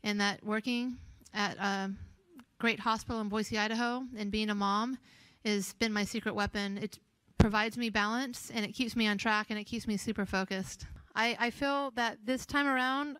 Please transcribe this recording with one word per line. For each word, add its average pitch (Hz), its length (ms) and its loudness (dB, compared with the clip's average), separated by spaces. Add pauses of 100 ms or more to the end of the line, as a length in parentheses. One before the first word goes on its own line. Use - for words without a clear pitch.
and 208 200 0
that 202 200 0
working 240 540 -2 (380)
at 208 240 0
a 196 340 0 (680)
great 226 220 2
hospital 226 400 0
in 208 80 -2
Boise, 214 300 0
Idaho, 240 460 0 (120)
and 208 140 -4
being 214 180 2
a 208 60 2
mom 208 420 2 (480)
has 202 300 0
been 226 180 0
my 208 120 2
secret 214 300 -2
weapon. 202 440 -2
It 214 200 -6 (380)
provides 220 400 4
me 233 140 0
balance, 226 640 0
and 220 100 0
it 226 80 -6
keeps 233 240 -2
me 226 100 4
on 208 120 2
track, 214 320 0
and 214 80 -2
it 208 60 -6
keeps 233 220 -6
me 208 120 0
super 214 260 -2
focused. 190 640 -2 (280)
I, 226 240 2
I 233 120 2
feel 277 460 0
that 233 280 0
this 254 220 0
time 285 200 2
around 269 520 0